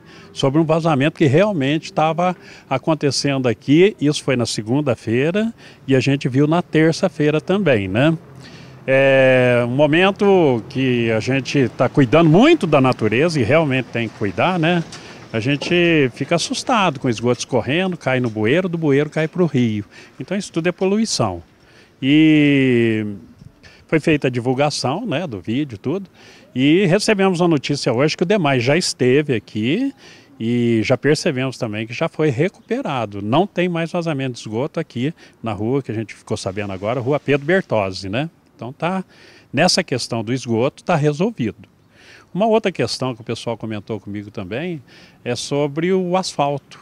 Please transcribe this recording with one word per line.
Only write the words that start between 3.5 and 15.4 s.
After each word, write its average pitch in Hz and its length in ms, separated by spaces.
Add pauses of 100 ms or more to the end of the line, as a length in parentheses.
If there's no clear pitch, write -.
Isso 147 260
foi 135 100
na 120 100
segunda-feira 135 1080 (340)
e 131 80
a 123 60
gente 139 260
viu 139 200
na 165 140
terça-feira 156 760
também, 147 480
né? 135 280 (680)
É 131 800
um 120 60
momento 160 960
que 123 440
a 110 100
gente 131 480
tá - 180
cuidando 151 420
muito 226 380
da 147 140
natureza 131 580
e 117 40
realmente 131 420
tem 117 240
que - 80
cuidar, 117 420
né? 165 240 (480)
A 113 80
gente 147 720